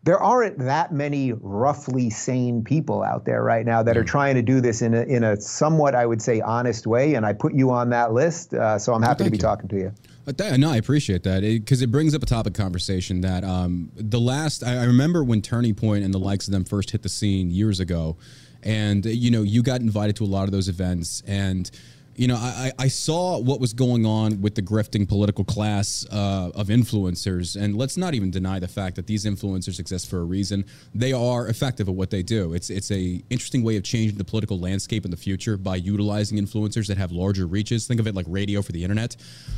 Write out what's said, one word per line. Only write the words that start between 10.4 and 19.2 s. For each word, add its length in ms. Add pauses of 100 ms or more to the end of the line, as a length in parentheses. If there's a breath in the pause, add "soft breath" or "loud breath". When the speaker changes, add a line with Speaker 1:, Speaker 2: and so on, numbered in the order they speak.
Speaker 2:
no, 140
I 60
appreciate 440
that, 220
it, 240
'cause 160
it 80
brings 240
up 80
a 20
topic 300
conversation 680
that, 220
um, 520
the 240
last, 440
I, 140
I 80
remember 380
when 160
Turning 360
Point 280
and 80
the 80
likes 280
of 40
them 120
first 260
hit 140
the 60
scene 420
years 280
ago, 360 (480 loud breath)
and, 420
you 240